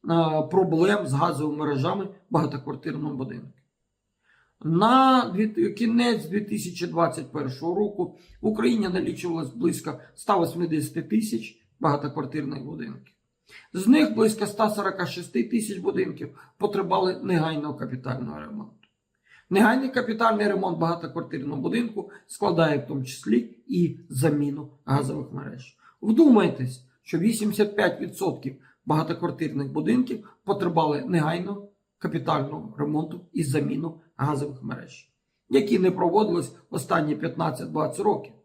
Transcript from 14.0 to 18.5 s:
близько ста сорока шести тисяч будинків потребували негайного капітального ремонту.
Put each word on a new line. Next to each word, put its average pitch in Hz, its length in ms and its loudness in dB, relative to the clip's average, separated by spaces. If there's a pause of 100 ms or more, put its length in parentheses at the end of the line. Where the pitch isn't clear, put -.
близько 220 280 2
ста 214 260 0
сорока 190 360 -2
шести - 380 -4
тисяч 104 340 -2
будинків - 800 -4
потребували 185 680 0
негайного 156 500 0
капітального 127 640 -8
ремонту. - 340 -14 (760)